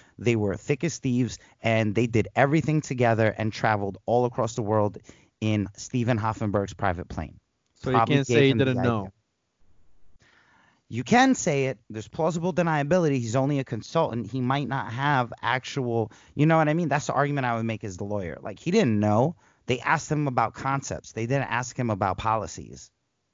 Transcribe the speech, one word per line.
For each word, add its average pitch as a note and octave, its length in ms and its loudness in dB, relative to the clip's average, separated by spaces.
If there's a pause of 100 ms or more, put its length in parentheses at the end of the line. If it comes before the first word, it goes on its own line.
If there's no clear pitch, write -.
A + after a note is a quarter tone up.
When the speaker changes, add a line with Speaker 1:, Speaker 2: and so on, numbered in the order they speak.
(180)
Speaker 1:
they A#2 160 2
were G#2 220 0
thick - 280 -4
as E3 140 -4
thieves, B2 400 -2 (220)
and A2 340 2
they A#2 120 2
did A#2 280 2
everything D3+ 460 2
together A2+ 560 2
and A2 160 -2
traveled G2+ 540 -2
all A#2+ 180 2
across A#2+ 300 -2
the B2 80 -4
world G#2 360 0 (420)
in G#2+ 360 0
Steven B2 420 -2
Hoffenberg's G#2 560 -2
private F2+ 340 -2
plane. - 300 -10 (360)
Speaker 2:
So - 160 -6
you B2+ 60 2
Speaker 1:
Probably A2+ 200 4
Speaker 2:
can't C3+ 120 0
Speaker 1:
gave A#2+ 80 4
Speaker 2:
say C#3 80 6
he C3+ 60 6
Speaker 1:
him C3 80 2
the C#3 80 2
Speaker 2:
didn't C3 120 0
Speaker 1:
idea. A#2+ 120 0
Speaker 2:
know. G2+ 220 -4 (1800)
Speaker 1:
You A#2 160 -6
can B3+ 300 4
say C#3 300 0
it. C3 140 -4 (100)
There's G#3 180 -10
plausible E3 460 -2
deniability. D#3 640 2
He's A#2 160 -2
only C3+ 240 0
a C3+ 60 -2
consultant. A#2 640 -4
He C3 120 -6
might C3 260 -2
not A2 240 -6
have B2+ 480 0
actual, A#2 720 -2 (220)
you C#3+ 100 2
know D#3+ 140 6
what D3+ 100 4
I D3+ 60 2
mean? E3+ 140 0
That's C#3 180 -2
the - 80 -2
argument C#3+ 320 0
I A#2 100 0
would A2+ 80 -4
make A2 180 -6
as G2 140 -8
the G2+ 80 -8
lawyer. G2 380 -6
Like, G#2 180 -12
he E3+ 100 -6
didn't C#3+ 300 4
know. G#2+ 340 4 (320)
They B2 140 0
asked D3+ 320 0
him D3 160 0
about A#2+ 240 0
concepts. C3+ 600 -6
They A2+ 120 -6
didn't B2+ 240 -2
ask A#2+ 280 -6
him A#2+ 120 -2
about G2 300 0
policies. G2 720 -6 (440)